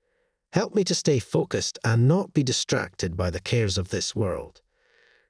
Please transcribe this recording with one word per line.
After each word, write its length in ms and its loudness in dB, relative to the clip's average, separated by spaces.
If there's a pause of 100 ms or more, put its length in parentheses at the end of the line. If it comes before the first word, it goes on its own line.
(540)
Help 200 0
me 100 2
to 120 -2
stay 240 2
focused 640 -2
and 240 4
not 260 2
be 80 2
distracted 720 -2
by 140 0
the 100 -6
cares 380 0
of 120 -4
this 260 -4
world. 460 -4 (680)